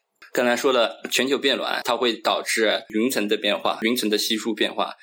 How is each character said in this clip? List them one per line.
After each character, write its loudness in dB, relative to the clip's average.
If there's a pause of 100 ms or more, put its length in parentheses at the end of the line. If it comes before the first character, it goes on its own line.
(340)
刚 2
才 2
说 2
的 2 (100)
全 0
球 0
变 2
暖， -2
它 0
会 0
导 0
致 0
云 0
层 -2
的 0
变 0
化， -2
云 2
层 -2
的 2
稀 -2
疏 -4
变 -2
化， -4